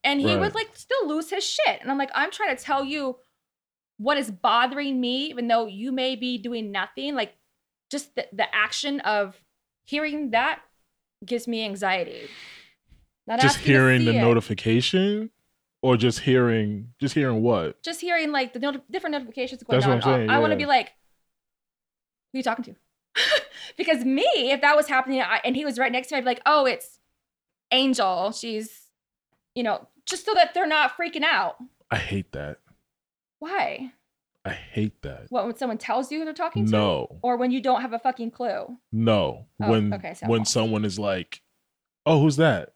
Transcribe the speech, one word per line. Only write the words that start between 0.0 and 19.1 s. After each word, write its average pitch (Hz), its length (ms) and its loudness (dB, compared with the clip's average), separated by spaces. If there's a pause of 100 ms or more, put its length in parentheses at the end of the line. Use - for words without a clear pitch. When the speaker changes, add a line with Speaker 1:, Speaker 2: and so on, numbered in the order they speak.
Speaker 1:
And 285 180 2
he 277 60 2
Speaker 2:
Right. - 120 2
Speaker 1:
would, 415 160 0
like, 427 200 -6
still 480 320 -2
lose 311 220 -4
his 381 160 -4
shit. - 360 0
And - 80 -8
I'm 277 80 -2
like, 277 160 -4
"I'm 302 180 0
trying 381 240 -2
to 262 80 -18
tell 277 200 -2
you 277 340 -6 (800)
what 269 200 0
is 247 120 -4
bothering 254 720 0
me, 247 280 -2
even 247 200 -6
though 233 180 2
you 214 260 -8
may 262 240 -2
be 247 220 -4
doing 226 340 -8
nothing." 233 440 -6
Like, 220 220 -4 (520)
just - 260 -8
the, - 180 -6
the - 200 -2
action 277 480 -2
of 202 400 -2 (440)
hearing 294 460 -4
that 254 300 0 (640)
gives 233 240 -6
me 226 160 -4
anxiety. 190 640 -4 (1000)
Not 226 120 -2
Speaker 2:
Just 269 180 4
Speaker 1:
asking - 80 -8
to 147 60 6
Speaker 2:
hearing 131 300 6
Speaker 1:
see 120 40 4
Speaker 2:
the 117 120 4
Speaker 1:
it. 117 40 4
Speaker 2:
notification? 123 1080 2 (500)
Or 127 160 4
just 113 240 2
hearing, 113 760 2
just 139 140 -2
hearing 127 300 2
what? 101 400 2
Speaker 1:
Just 330 180 -8
hearing, 339 300 0
like, 262 220 -2
the 254 60 -8
noti-, 277 300 -4
different 359 240 -6